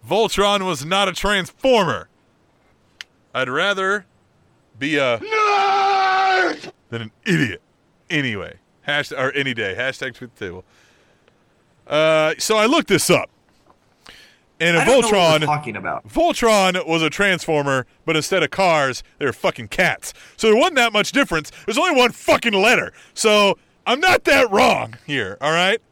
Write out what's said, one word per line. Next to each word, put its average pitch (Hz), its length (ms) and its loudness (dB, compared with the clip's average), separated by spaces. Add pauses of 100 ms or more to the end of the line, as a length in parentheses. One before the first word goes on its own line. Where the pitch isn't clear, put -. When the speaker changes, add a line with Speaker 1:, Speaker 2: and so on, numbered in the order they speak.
Speaker 1:
Voltron 202 580 0
was 156 200 -4
not 190 240 0
a 175 40 -8
transformer. 196 920 0 (1300)
I'd 131 140 -2
rather 190 560 -2 (760)
be 147 180 -4
a 123 220 0
Speaker 2:
Nerd! 392 1500 0 (180)
Speaker 1:
than 117 140 -10
an 110 80 -16 (140)
idiot. 147 360 -2 (480)
Anyway, 113 460 -6 (320)
hasht-, 147 300 -4
or 131 160 -2
any 135 200 -4
day. 104 240 -6
Hashtag 127 380 -8
tweet 123 220 -20
the 107 80 -10
table." 90 180 -12 (1200)
Uh, 156 540 0
so - 180 -2
I 214 80 2
looked 285 220 2
this 180 240 0
up. 127 180 0 (1300)
And 170 200 2
a - 20 4
Speaker 3:
I 160 60 2
don't 247 160 6
know 233 80 0
what 214 40 2
Speaker 1:
Voltron, 165 280 4
Speaker 3:
we're 156 60 -2
talking 147 280 -4
about. - 320 -8
Speaker 1:
Voltron 202 800 0
was 165 140 0
a 156 80 0
transformer, 151 760 -2 (200)
but 160 100 -2
instead 170 260 0
of 147 100 -2
cars, 156 520 0 (160)
they 143 60 -4
were 127 80 -2
fucking 135 340 -4
cats. - 460 -4 (240)
So 226 100 0
there 214 80 6
wasn't 311 220 2
that 233 160 2
much 208 180 0
difference. 175 400 -2 (140)
There's 214 120 -4
only 339 160 0
one 247 200 4
fucking 240 400 0
letter. 202 400 2 (200)
So 208 440 4 (280)
I'm 247 140 0
not 359 240 2
that 269 260 4
wrong 175 460 2 (100)
here, 110 360 -4
all 143 100 0
right? 185 300 0 (100)